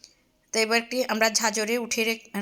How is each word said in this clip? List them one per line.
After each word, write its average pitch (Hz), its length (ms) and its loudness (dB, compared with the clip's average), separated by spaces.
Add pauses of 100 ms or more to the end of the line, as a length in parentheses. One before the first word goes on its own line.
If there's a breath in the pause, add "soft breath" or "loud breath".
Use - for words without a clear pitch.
(540 soft breath)
তো - 60 -2
এবার 220 180 4
একটি 233 260 -4
আমরা 220 260 2
ঝাঁঝরে 220 480 0
উঠিয়ে 233 280 -2
রেখ-, 226 240 -4 (120)